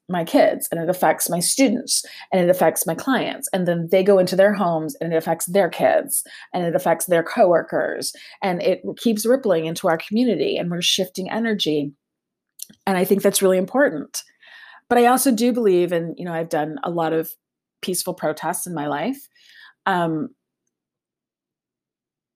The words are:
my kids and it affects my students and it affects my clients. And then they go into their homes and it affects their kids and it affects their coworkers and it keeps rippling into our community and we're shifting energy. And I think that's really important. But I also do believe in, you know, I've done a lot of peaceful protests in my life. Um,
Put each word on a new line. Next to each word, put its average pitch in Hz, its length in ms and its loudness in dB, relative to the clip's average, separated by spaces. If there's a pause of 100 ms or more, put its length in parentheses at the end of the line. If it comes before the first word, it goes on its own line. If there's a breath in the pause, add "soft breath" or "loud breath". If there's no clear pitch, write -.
my 175 140 -2
kids - 480 2
and 170 100 -4
it 160 80 -2
affects 160 400 0
my 175 100 -2
students - 640 0 (300 loud breath)
and 185 80 4
it 175 80 4
affects 175 380 2
my 165 80 -2
clients. - 580 -4
And 185 140 -2
then 170 240 -2
they 190 120 4
go 196 140 6
into 185 180 2
their 196 180 6
homes 170 420 -2
and 170 180 -6
it - 20 4
affects 165 300 -2
their 175 240 2
kids - 540 0 (300 loud breath)
and 175 120 -2
it 165 100 0
affects 170 300 0
their 165 180 4
coworkers - 920 0 (260 loud breath)
and 180 220 -2
it 185 180 2 (160)
keeps 226 300 -2
rippling 208 380 2
into 165 220 -4
our 165 100 2
community 208 600 0
and 175 140 -4
we're 175 100 -6
shifting 185 480 -2
energy. 170 640 -2 (960)
And 190 100 2
I 185 80 2
think 196 160 2
that's 202 220 0
really 185 160 4
important. 185 640 -2 (640 loud breath)
But 240 80 4
I 240 80 6
also 254 260 4
do 233 220 2
believe 185 380 2
in, 170 260 -2
you 175 80 -10
know, 175 80 -6
I've 165 160 -6
done 156 340 -4
a 180 60 -4
lot 165 240 -2
of 160 180 -2 (500)
peaceful 180 340 -6
protests 160 500 -4
in 180 80 -10
my 147 140 -6
life. 160 400 -6 (580 loud breath)
Um, 170 440 -2 (2000)